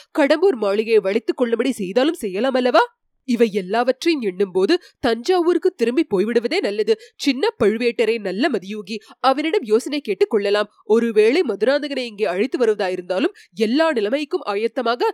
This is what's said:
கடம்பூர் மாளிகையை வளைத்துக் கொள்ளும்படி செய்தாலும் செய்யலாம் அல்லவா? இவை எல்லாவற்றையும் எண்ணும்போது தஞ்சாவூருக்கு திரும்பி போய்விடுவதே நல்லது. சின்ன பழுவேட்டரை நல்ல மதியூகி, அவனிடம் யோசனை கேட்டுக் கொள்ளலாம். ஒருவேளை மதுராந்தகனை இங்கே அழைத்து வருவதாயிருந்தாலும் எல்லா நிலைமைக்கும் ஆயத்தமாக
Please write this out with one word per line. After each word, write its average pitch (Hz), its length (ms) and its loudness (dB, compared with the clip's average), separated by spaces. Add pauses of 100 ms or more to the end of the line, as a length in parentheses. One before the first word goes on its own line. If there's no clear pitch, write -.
(160)
கடம்பூர் 311 480 2
மாளிகையை 208 380 2
வளைத்துக் 202 400 -2
கொள்ளும்படி 233 320 -2
செய்தாலும் 247 500 -2
செய்யலாம் 233 360 -2
அல்லவா? 254 240 4 (440)
இவை 233 240 4
எல்லாவற்றையும் 233 720 0
எண்ணும்போது 190 520 0 (260)
தஞ்சாவூருக்கு 339 720 2
திரும்பி 240 340 0
போய்விடுவதே 220 560 0
நல்லது. 214 320 0 (260)
சின்ன 285 360 0
பழுவேட்டரை 226 640 0
நல்ல 196 300 -2
மதியூகி, 208 480 -8 (220)
அவனிடம் 294 460 0
யோசனை 254 340 0
கேட்டுக் 226 320 -2
கொள்ளலாம். 202 380 0 (160)
ஒருவேளை 226 580 2
மதுராந்தகனை 262 640 -2
இங்கே 214 200 -4
அழைத்து 196 320 -2
வருவதாயிருந்தாலும் 196 760 -2 (240)
எல்லா 233 340 0
நிலைமைக்கும் 277 540 -2
ஆயத்தமாக 233 680 -2